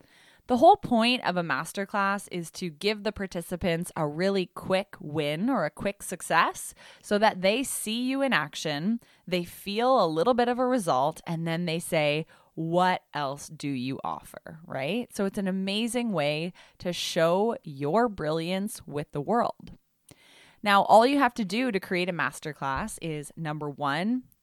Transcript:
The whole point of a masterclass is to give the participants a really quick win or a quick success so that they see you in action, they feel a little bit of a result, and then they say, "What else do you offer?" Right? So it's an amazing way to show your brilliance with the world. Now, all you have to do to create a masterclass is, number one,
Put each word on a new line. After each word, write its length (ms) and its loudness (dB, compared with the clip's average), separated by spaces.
The 80 2
whole 180 10
point 500 2
of 120 0
a 80 0
masterclass 880 -2
is 200 -6
to 180 -6
give 340 -4
the 80 0
participants 840 -4
a 80 -2
really 420 0
quick 520 -2
win 500 -2
or 160 2
a 60 -2
quick 320 -6
success 720 0
so 180 0
that 220 2
they 220 2
see 400 -6
you 180 0
in 120 2
action, 640 -2
they 160 -2
feel 600 2
a 40 2
little 260 2
bit 140 2
of 100 0
a 80 0
result, 580 0
and 220 -4
then 200 -2
they 120 -2
say, 480 0
"What 480 0
else 320 -6
do 220 -10
you 340 -4
offer?" 640 -10
Right? 480 -4
So 100 -2
it's 140 -4
an 80 -2
amazing 640 -2
way 420 -2
to 140 -6
show 720 0
your 460 0
brilliance 800 -4
with 240 -8
the 80 -4
world. 540 -2
Now, 200 6
all 240 8
you 120 2
have 160 4
to 120 -2
do 260 0
to 80 0
create 300 -2
a 20 -2
masterclass 880 -6
is, 340 -8
number 360 -6
one, 540 -2